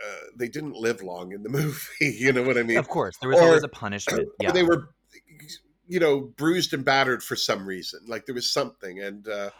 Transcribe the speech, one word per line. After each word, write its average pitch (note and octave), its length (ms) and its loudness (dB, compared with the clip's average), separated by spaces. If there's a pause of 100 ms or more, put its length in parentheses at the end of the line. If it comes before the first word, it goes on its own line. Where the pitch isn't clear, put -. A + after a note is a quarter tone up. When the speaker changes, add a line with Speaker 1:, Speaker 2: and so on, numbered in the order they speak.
Speaker 1:
uh, F#2+ 120 -12 (160)
they A#2+ 140 -4
didn't C#3+ 260 -8
live A2+ 280 -2
long F2+ 300 -10
in G2+ 100 -12
the G#2+ 60 -8
<laughs> C#3 120 -2
movie, D3+ 280 -4 (120)
you C3 320 2
know B2+ 100 2
what B2+ 140 2
I A#2+ 60 2
mean? A#2 160 2
Speaker 2:
Of C3 80 -4
course, A2+ 300 -2
there C3 120 -4
was C#3 120 8
Speaker 1:
Or, E3 40 10
Speaker 2:
always D#3+ 180 8
a C#3 60 -6
punishment, G2+ 680 -4
Speaker 1:
<clears throat> - 40 -20
or - 40 -2
Speaker 2:
yeah. F3+ 80 0
Speaker 1:
they F3+ 120 4
were, E3+ 260 2 (1000)
you F3 120 -2
know, C#3+ 220 4
bruised D#3 520 0
and C3+ 120 -4
battered C3 380 2
for - 120 -6
some G#2 320 -2
reason. F2+ 400 -8
Like, A#2 180 -10
there B2+ 100 -8
was A#2+ 160 -4
something, G2+ 500 -6
and, G2+ 260 -10
uh, G2+ 320 -6